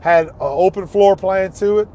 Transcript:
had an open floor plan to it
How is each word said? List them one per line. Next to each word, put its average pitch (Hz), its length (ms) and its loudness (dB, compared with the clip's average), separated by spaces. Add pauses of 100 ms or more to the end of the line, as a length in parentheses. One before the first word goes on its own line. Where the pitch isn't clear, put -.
had 165 260 2
an - 120 -20
open 175 460 -2
floor 202 300 2
plan 190 380 -4
to 208 260 -2
it 208 160 -4